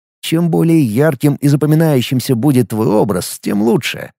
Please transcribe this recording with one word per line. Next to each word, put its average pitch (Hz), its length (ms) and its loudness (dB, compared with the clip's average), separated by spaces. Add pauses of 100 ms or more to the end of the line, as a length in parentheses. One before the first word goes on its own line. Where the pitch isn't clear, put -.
(220)
Чем 170 260 -2
более 165 340 2
ярким 139 540 0
и 143 120 -2
запоминающимся 143 840 0
будет 123 360 0
твой 110 160 -2
образ, - 540 -2
тем - 220 -4
лучше. - 560 -2